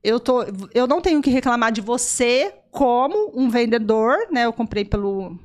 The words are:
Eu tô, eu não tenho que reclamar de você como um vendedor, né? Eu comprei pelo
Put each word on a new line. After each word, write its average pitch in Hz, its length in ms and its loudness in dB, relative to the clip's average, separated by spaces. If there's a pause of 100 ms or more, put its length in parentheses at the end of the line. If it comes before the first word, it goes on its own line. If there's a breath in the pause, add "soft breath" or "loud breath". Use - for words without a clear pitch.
Eu 220 160 0
tô, 247 240 0 (320)
eu 247 120 2
não 302 140 2
tenho 330 200 2
que 277 100 2
reclamar 240 420 2
de 220 80 -4
você 247 760 0 (160)
como 277 640 0
um 254 140 0
vendedor, 226 680 2 (140)
né? 240 160 2
Eu 233 60 -2
comprei 220 320 -4
pelo 196 600 -4